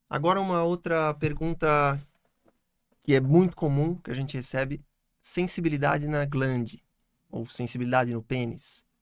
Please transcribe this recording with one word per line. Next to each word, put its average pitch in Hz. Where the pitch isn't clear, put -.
Agora 170
uma 180
outra 170
pergunta 147
que 143
é 135
muito 170
comum, 151
que -
a -
gente 135
recebe, 135
sensibilidade 151
na 147
glande, 131
ou 117
sensibilidade 123
no 113
pênis. 120